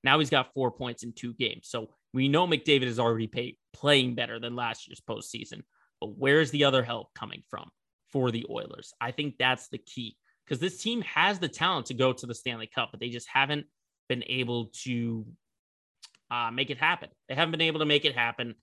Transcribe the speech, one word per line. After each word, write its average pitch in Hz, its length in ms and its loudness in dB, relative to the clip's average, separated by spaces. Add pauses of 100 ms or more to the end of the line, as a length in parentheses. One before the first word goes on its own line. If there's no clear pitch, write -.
Now 135 140 6
he's 143 140 2
got 135 220 2
four 127 180 0
points 123 320 -8
in 117 100 -12
two 120 220 -10
games. - 340 -4
So 110 240 -8 (200)
we 131 140 2
know 165 200 4
McDavid 147 360 4
is 120 160 -2
already 113 280 2
pay-, 120 300 -6 (160)
playing 135 420 4
better 117 240 -6
than 120 160 -8
last 120 320 -6
year's - 140 -20
postseason. - 600 -10 (400)
But 104 160 -10
where's 139 320 6
the 147 140 2
other 131 180 6
help 117 320 -8
coming - 340 -8
from - 220 -12 (380)
for 127 240 2
the 113 180 -4
Oilers? - 500 -10
I 117 120 -4
think 147 260 -4
that's 127 300 2
the - 100 -10
key, - 400 -12 (300)
'cause 131 120 -4
this 180 220 -4
team 226 200 -2
has 180 380 2
the 170 100 -2
talent 165 380 -2
to 135 60 -8
go 131 200 4
to 127 120 -10
the 120 80 -10
Stanley 113 340 -8
Cup, 117 240 -4
but 107 80 -18
they 120 100 -6
just 117 180 -10
haven't 143 400 2 (400)
been 123 180 -2
able 120 420 -2 (160)
to, 117 440 -4 (1040)
uh, 120 200 -2
make 123 180 -2
it 127 80 -6
happen. 165 320 0 (180)
They 131 80 -8
haven't 160 160 2
been 165 100 -2
able 160 180 0
to 156 60 2
make 147 200 4
it 135 100 2
happen. 117 480 -2